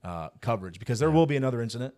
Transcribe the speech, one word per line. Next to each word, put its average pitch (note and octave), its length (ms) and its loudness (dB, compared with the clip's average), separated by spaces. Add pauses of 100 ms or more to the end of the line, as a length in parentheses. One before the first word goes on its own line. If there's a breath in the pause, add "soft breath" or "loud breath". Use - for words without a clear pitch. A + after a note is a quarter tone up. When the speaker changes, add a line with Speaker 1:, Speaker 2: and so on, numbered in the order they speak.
Speaker 1:
uh, E2+ 240 -6 (140)
coverage, F#2+ 380 -4
because A2 200 -2
there D3+ 80 4
Speaker 2:
Yeah. D#3 80 4
Speaker 1:
will D#3+ 100 8
be C#3+ 120 2
another B2+ 240 0
incident. A#2 360 -6